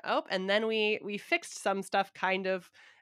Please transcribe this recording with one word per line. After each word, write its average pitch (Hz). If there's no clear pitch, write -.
"Oh," 277
and 190
then 214
we, 214
we 208
fixed -
some 196
stuff, 196
kind 190
of, 185